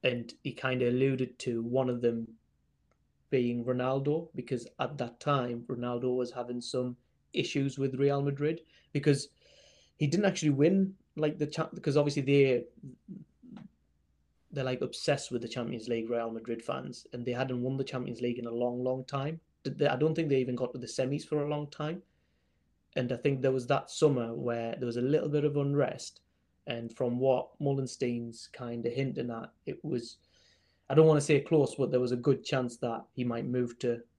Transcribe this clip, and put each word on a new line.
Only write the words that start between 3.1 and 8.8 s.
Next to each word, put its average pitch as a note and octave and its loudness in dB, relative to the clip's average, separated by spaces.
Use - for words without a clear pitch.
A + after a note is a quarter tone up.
being A#2+ 0
Ronaldo, C3+ 0
because B2 -6
at C#3+ -4
that A#2+ -6
time, B2 0
Ronaldo B2 -2
was B2 -2
having A#2+ -6
some B2+ -4
issues C#3 0
with C3+ 0
Real C#3+ 2
Madrid, C#3+ 0